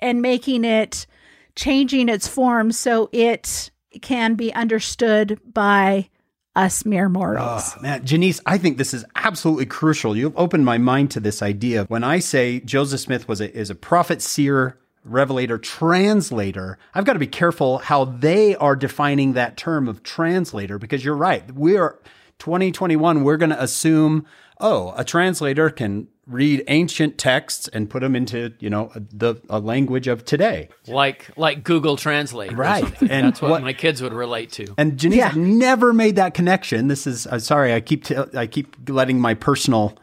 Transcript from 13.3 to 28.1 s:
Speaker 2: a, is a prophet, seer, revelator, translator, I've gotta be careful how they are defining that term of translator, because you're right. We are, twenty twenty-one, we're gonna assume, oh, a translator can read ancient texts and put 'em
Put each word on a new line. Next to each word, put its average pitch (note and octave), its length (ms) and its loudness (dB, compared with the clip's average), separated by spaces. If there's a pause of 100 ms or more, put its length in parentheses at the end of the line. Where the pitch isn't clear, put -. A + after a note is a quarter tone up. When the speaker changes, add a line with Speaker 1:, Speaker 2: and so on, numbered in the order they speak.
Speaker 2:
a, G#2 160 -8
is G#2 140 -8
a G2 40 -10
prophet, E3+ 460 0
seer, C3+ 580 0 (260)
revelator, B2+ 540 -2
translator, D#3+ 1200 0 (160)
I've G3 100 -2
gotta A3+ 140 2
be C#3+ 80 -2
careful D3 520 0
how C#3+ 260 2
they D#3+ 520 2
are C#3+ 200 2
defining C#3 560 0
that A#2+ 240 -2
term D3+ 320 -2
of G#2+ 140 -10
translator, D#3 760 -4
because A#2+ 260 -6
you're D3 120 -2
right. C#3 360 -2
We D3+ 240 2
are, E3 220 0 (400)
twenty F3+ 340 -2
twenty-one, D#3+ 520 2
we're D3+ 140 4
gonna D#3 200 2
assume, D#3 680 2 (340)
oh, A2 360 0
a B2+ 80 -4
translator D#3+ 640 0
can G#2 380 -6 (200)
read C3+ 400 2
ancient D#3 500 0
texts - 500 -2
and G#2+ 220 -6
put B2+ 140 -4
'em C3+ 100 0